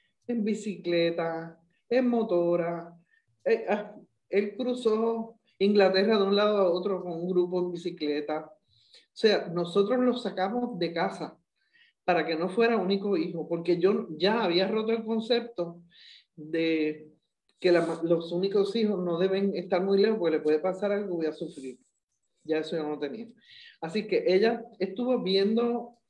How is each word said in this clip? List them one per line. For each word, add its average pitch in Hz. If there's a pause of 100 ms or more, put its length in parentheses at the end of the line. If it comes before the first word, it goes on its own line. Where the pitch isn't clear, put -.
(280)
en 240
bicicleta, 170 (300)
en 247
motora, 175 (480)
eh, 226
ah, 208 (320)
él 208
cruzó 226 (180)
Inglaterra 202
de 196
un 196
lado 208
a 185
otro 180
con 175
un 170
grupo 180
en 180
bicicleta. 151
O - (600)
sea, 208
nosotros 202
lo 247
sacamos 202
de 170
casa. 170 (720)
Para 165
que 165
no 165
fuera 233
único 196
hijo, 165
porque 170
yo 202 (100)
ya 214
había 185
roto 214
el 226
concepto 220 (540)
de 156 (520)
que 185
la 170
ma-, 165
los 170
únicos 196
hijos 208
no 175
deben 190
estar 185
muy 196
lejos 220
porque 160
le -
puede 151
pasar 185
algo, 202
voy 165
a 156
sufrir. 131 (640)
Ya 156
eso 156
yo 160
no 151
tenía. 131 (520)
Así 175
que -
ella 214 (160)
estuvo 240
viendo 214